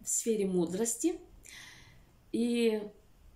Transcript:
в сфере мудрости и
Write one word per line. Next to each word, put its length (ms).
в 60
сфере 380
мудрости 760
и 500